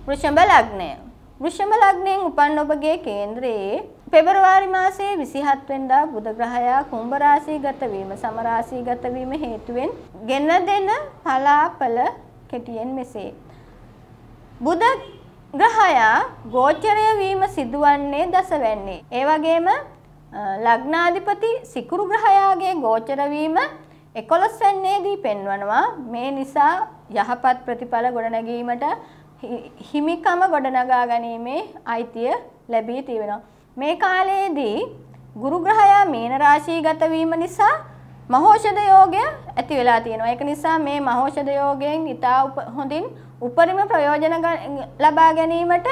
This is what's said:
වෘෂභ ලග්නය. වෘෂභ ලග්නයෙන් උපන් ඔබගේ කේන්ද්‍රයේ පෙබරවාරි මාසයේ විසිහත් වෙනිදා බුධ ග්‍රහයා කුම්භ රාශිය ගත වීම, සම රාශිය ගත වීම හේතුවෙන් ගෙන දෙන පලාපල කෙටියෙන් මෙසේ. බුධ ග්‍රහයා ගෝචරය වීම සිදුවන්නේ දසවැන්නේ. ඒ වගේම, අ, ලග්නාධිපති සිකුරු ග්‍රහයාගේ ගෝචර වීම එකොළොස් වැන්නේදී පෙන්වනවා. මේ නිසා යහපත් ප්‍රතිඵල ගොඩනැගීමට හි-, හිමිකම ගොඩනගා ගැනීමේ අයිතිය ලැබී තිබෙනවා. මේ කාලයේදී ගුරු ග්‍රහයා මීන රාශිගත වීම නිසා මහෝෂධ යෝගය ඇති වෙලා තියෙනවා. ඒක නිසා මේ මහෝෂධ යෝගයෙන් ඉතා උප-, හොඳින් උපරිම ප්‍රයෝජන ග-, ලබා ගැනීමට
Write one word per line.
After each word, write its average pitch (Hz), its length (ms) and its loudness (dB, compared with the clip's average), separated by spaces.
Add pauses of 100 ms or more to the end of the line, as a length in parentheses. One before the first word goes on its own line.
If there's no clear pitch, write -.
වෘෂභ 294 460 0
ලග්නය. 214 440 2 (460)
වෘෂභ 392 420 -2
ලග්නයෙන් 392 420 2
උපන් 302 380 0
ඔබගේ 302 400 -2
කේන්ද්‍රයේ 220 840 -6 (260)
පෙබරවාරි 381 580 6
මාසයේ 381 520 -2
විසිහත් 277 500 -4
වෙනිදා 269 380 2
බුධ 226 260 -8
ග්‍රහයා 247 520 0
කුම්භ 240 340 -6
රාශිය 294 400 2
ගත 277 240 -6
වීම, 196 300 -6
සම 220 260 -8
රාශිය 233 440 -4
ගත 247 220 -6
වීම 254 280 -6
හේතුවෙන් 247 580 -6 (320)
ගෙන 269 260 0 (120)
දෙන 392 280 0 (300)
පලාපල 277 800 0 (460)
කෙටියෙන් 240 440 -10
මෙසේ. 254 420 -10 (1300)
බුධ 330 280 0 (680)
ග්‍රහයා 311 680 4 (300)
ගෝචරය 330 680 2
වීම 381 340 -2
සිදුවන්නේ 285 760 0
දසවැන්නේ. 240 840 -2
ඒ 247 160 -4
වගේම, 320 440 2
අ, 440 80 2 (880)
ලග්නාධිපති 349 880 0 (120)
සිකුරු 339 440 -6
ග්‍රහයාගේ 392 680 2
ගෝචර 233 520 -2
වීම 302 300 -2 (580)
එකොළොස් 359 440 0
වැන්නේදී 392 580 0
පෙන්වනවා. 202 680 -2 (200)
මේ 240 260 -8
නිසා 277 440 0 (340)
යහපත් 240 540 -2
ප්‍රතිඵල 240 480 -4
ගොඩනැගීමට 240 720 -4 (520)
හි-, 240 260 -10 (220)
හිමිකම 330 560 0 (100)
ගොඩනගා 254 560 2
ගැනීමේ 233 540 -4 (220)
අයිතිය 233 500 -4 (320)
ලැබී 233 380 -4
තිබෙනවා. 220 380 -6 (360)
මේ 294 200 -4
කාලයේදී 370 800 -2 (560)
ගුරු 269 280 -4
ග්‍රහයා 403 440 6
මීන 240 340 -2
රාශිගත 311 680 2
වීම 320 260 0
නිසා 359 400 2 (540)
මහෝෂධ 415 560 4
යෝගය 381 400 8 (260)
ඇති - 280 -4
වෙලා 240 240 4
තියෙනවා. 226 280 -4
ඒක 240 120 -2
නිසා 294 380 -2
මේ 285 220 -2
මහෝෂධ 269 500 -2
යෝගයෙන් 277 580 -2
ඉතා 254 340 0
උප-, 269 260 -4
හොඳින් 277 360 -6 (340)
උපරිම 330 440 2
ප්‍රයෝජන 311 540 2
ග-, 330 240 -2 (360)
ලබා 311 360 4
ගැනීමට 339 600 0